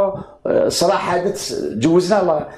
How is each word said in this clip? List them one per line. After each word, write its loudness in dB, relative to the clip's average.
آه، 2
صراحه 0
حدث -4
جوزنا 2
الله، 0